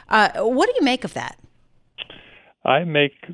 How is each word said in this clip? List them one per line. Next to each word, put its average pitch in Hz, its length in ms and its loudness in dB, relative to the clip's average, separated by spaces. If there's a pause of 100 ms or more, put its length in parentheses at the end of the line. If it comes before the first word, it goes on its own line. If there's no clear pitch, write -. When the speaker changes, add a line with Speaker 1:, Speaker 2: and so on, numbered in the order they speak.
Speaker 1:
Uh, 214 300 4
what 254 280 2
do 494 80 0
you 466 80 0
make 254 220 0
of 185 100 -10
that? - 240 -10 (1300)
Speaker 2:
I 139 180 2
make 147 300 0 (220)